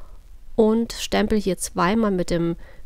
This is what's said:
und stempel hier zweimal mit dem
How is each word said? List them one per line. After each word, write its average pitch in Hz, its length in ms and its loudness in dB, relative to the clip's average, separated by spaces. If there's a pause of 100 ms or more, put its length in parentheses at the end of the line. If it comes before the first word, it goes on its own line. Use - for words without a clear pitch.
(560)
und 226 380 4
stempel 208 440 0
hier 185 180 0
zweimal 202 540 2
mit 180 200 0
dem 170 260 0 (300)